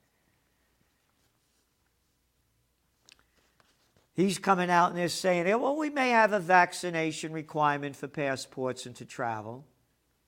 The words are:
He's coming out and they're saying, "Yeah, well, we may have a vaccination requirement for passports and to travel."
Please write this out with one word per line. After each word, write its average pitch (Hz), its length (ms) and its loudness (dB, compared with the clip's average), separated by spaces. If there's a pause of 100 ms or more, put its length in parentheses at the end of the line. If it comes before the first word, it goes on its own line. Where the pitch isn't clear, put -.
(4000)
He's 190 240 0
coming 180 320 2
out 175 180 4
and 170 80 -8
they're 175 120 0
saying, 175 360 0
"Yeah, 196 100 2
well, 262 200 0
we 302 160 -4
may 262 180 0
have 220 240 4
a 214 60 2
vaccination 170 920 2
requirement 147 640 -2
for - 120 -10
passports 131 800 -6
and 123 80 -16
to 123 100 -18
travel." 117 600 -8 (600)